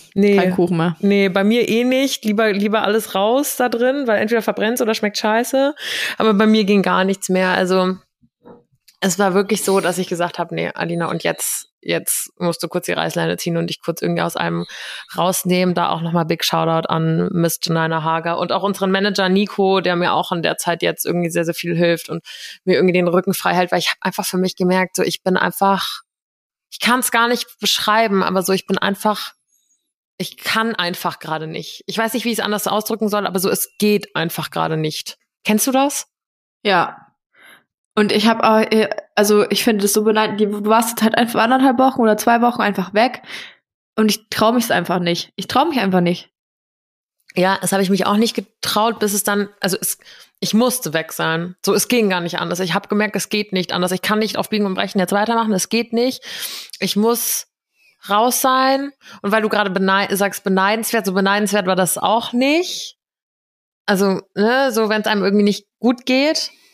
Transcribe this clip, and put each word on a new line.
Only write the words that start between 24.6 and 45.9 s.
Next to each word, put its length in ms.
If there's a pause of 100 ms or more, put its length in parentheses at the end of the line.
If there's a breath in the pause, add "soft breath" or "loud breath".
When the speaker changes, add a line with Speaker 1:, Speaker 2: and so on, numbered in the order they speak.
Speaker 1:
so 60
ich 220
bin 120
einfach, 640 (680)
ich 100
kann's 300
gar 180
nicht 200 (120)
beschreiben, 600
aber 220
so 100
ich 140
bin 100
einfach, 540 (880)
ich 180
kann 380
einfach 420
gerade 300
nicht. 400
Ich 100
weiß 160
nicht, 120
wie 60
ich's 80
anders 280
ausdrücken 420
soll, 160
aber 140
so 100
es 180 (120)
geht 360
einfach 360
gerade 260
nicht. 400 (260)
Kennst 220
du 60
das? 340 (560)
Speaker 2:
Ja. 460 (840 soft breath)
Und 200
ich 120
hab 160
auch, 180
äh, 280 (280)
also 340
ich 160
finde 160
das 100
so 140
beneid-, 340
die, 60
du 220
warst 240
jetzt 120
halt 140
einfach 240
anderthalb 360
Wochen 220
oder 160
zwei 260
Wochen 200
einfach 320
weg 280 (760 loud breath)
und 120
ich 200
trau 240
mich's 180
einfach 280
nicht. 360
Ich 120
trau 180
mich 140
einfach 200